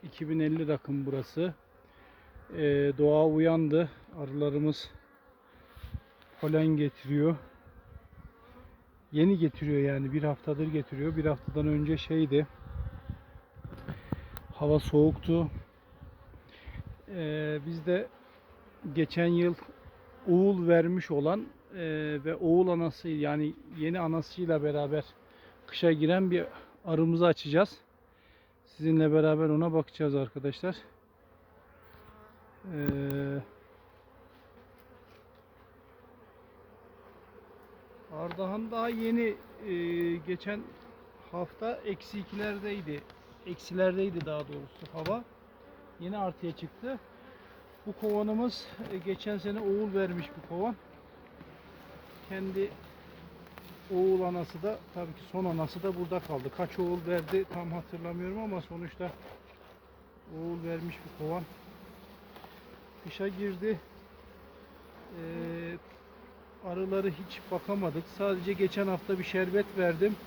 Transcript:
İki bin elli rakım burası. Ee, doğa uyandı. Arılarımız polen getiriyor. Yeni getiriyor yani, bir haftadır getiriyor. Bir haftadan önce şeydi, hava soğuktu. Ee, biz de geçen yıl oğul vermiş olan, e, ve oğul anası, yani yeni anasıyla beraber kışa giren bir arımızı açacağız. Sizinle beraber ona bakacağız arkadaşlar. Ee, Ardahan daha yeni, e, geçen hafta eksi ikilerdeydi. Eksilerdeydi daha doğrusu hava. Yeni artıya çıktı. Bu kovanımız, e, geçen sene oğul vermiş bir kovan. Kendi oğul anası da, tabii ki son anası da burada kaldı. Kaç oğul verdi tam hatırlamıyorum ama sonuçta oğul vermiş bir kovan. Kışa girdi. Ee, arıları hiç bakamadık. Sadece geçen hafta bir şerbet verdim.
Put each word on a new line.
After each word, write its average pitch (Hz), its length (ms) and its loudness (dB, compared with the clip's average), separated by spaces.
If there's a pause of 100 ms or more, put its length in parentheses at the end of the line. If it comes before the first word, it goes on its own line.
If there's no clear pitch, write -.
İki 160 260 -10
bin 160 120 2
elli 156 280 2
rakım 139 380 -2
burası. 147 480 -2 (960)
Ee, 143 460 4
doğa 151 280 8
uyandı. 160 640 6 (280)
Arılarımız 147 720 0 (1500)
polen 156 260 4
getiriyor. 147 720 2 (1800)
Yeni 170 260 6
getiriyor 147 420 2
yani, 139 320 0
bir 151 100 0
haftadır 151 440 0
getiriyor. 151 500 -2
Bir 156 80 -2
haftadan 151 420 0
önce 151 300 2
şeydi, 151 500 2 (2000)
hava 151 240 4
soğuktu. 156 720 4 (1600)
Ee, 151 580 -2
biz 165 200 -6
de 190 220 2 (840)
geçen 165 320 2
yıl 175 280 4 (720)
oğul 185 420 6
vermiş 170 420 4
olan, 160 360 2 (280)
e, 185 60 -10 (440)
ve 160 120 -2
oğul 180 320 6
anası, 170 400 0
yani 151 460 0 (240)
yeni 170 220 -2
anasıyla 165 600 0
beraber 147 420 0 (640)
kışa - 260 4
giren 170 380 4
bir 175 140 2 (400)
arımızı 165 420 4
açacağız. 160 520 4 (880)
Sizinle 156 460 4
beraber 156 360 6
ona 160 240 4
bakacağız 151 420 0
arkadaşlar. 139 640 -4 (1900)
Ee, 139 760 -4 (4000)
Ardahan 185 580 -6
daha 226 180 -2
yeni, 226 460 0 (320)
e, 170 500 0
geçen 180 440 -6 (720)
hafta 180 520 -6
eksi 208 340 -6
ikilerdeydi. 202 840 -6 (460)
Eksilerdeydi 185 800 0
daha 151 140 -4
doğrusu 143 520 -12
hava. 175 320 -4 (760)
Yeni 190 180 -8
artıya 180 340 -4
çıktı. 233 460 -10 (880)
Bu 208 140 -8
kovanımız, 214 680 0 (240)
e, 190 60 -6
geçen 190 400 -4
sene 208 220 -4
oğul 202 340 0
vermiş 180 320 0
bir - 220 -16
kovan. 196 260 -2 (1500)
Kendi 190 420 -4 (1200)
oğul 185 260 4
anası 180 420 -4
da, 214 160 -4 (160)
tabii 170 180 -8
ki - 80 -16 (120)
son 190 120 -2
anası 165 380 -2
da 185 140 -2
burada 175 240 -2
kaldı. 139 360 -6
Kaç 180 220 -4
oğul 180 280 0
verdi 175 380 0 (100)
tam 170 180 -6
hatırlamıyorum 175 680 -8
ama 208 220 -4
sonuçta 170 500 -10 (1300)
oğul 170 300 -6
vermiş 165 360 -6
bir 156 200 -12
kovan. 170 180 -4 (1600)
Kışa 196 240 -6
girdi. 196 500 -4 (1400)
Ee, 170 560 -8 (920)
arıları 190 420 0
hiç 170 300 -10 (100)
bakamadık. 175 540 -2 (140)
Sadece 196 340 0
geçen 196 340 2
hafta 185 320 0
bir 180 60 -4
şerbet 190 420 2 (120)
verdim. 180 380 2 (100)